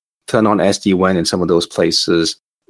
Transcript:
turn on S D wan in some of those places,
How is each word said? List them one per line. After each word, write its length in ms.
turn 220
on 120
S 200
D 160
wan 200
in 100
some 180
of 40
those 200
places, 720